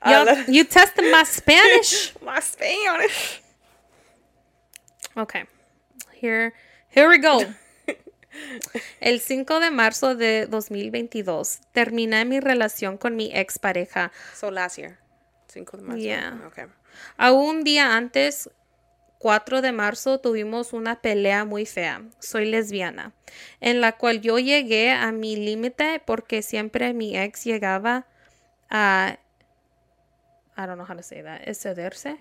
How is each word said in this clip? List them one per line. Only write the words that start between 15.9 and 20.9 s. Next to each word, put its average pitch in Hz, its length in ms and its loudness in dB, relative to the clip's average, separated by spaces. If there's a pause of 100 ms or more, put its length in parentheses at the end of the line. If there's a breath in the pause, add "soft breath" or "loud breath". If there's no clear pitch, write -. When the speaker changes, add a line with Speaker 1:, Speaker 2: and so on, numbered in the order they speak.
Speaker 2:
Yeah. 214 380 -8 (100)
Speaker 1:
Okay. - 160 -18 (520 loud breath)
Speaker 2:
A 247 160 6
un 302 320 2
día 285 320 4
antes, 269 540 -2 (680)
cuatro 214 440 0
de 262 100 0
marzo, 226 480 -2
tuvimos 226 520 -4
una 226 280 -6